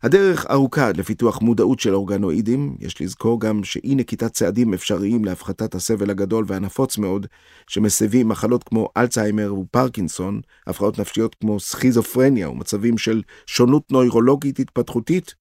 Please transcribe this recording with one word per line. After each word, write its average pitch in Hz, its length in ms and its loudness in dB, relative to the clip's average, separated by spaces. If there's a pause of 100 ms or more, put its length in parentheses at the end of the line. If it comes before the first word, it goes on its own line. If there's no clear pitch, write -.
הדרך 190 420 4
ארוכה 135 420 2
עד 87 100 0
לפיתוח 107 440 0
מודעות 117 380 4
של 98 160 2
אורגנואידים. 101 840 -2
יש - 220 -10
לזכור 113 380 -2
גם 107 240 0
שאי - 320 -4
נקיטת 113 380 -2
צעדים 107 400 0
אפשריים 101 520 -2
להפחתת 95 500 -6
הסבל 101 340 -2
הגדול 101 380 -2
והנפוץ 98 500 -4
מאוד, 101 300 -2 (400)
שמסבים 110 600 2
מחלות 113 360 0
כמו 110 340 -2
אלצהיימר 107 580 0
ופרקינסון, 101 880 -4 (260)
הפרעות 101 320 -2
נפשיות 110 360 -2
כמו 104 240 -2
סכיזופרניה 120 920 2
ומצבים 104 480 -2
של 110 240 0 (240)
שונות 131 460 4
נוירולוגית 131 680 2
התפתחותית 131 800 -2